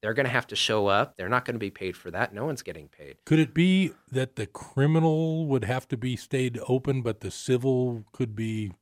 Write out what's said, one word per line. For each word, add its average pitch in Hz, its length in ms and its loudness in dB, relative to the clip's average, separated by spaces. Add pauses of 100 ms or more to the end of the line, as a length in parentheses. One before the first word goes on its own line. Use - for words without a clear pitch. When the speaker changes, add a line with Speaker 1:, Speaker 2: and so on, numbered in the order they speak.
Speaker 1:
they're 110 80 -2
gonna 131 160 0
have 123 200 0
to 107 80 -8
show 110 320 2
up. 101 280 2
They're 95 140 -6
not 127 160 0
gonna 120 120 -6
be 101 120 -4
paid 92 260 -8
for - 140 -14
that. 101 240 -4
No 107 100 -6
one's 147 160 -6
getting 76 280 -14
paid. 69 360 -20
Speaker 2:
Could 156 140 4
it 156 160 2
be 185 380 4 (200)
that 131 240 -2
the 110 100 -6
criminal 160 1000 2
would 131 180 2
have 127 240 -4
to 131 80 -4
be 123 180 -4
stayed 127 540 -2
open, 131 320 2
but 113 200 -4
the 95 100 -8
civil 123 840 0
could 110 240 -4
be 110 460 -4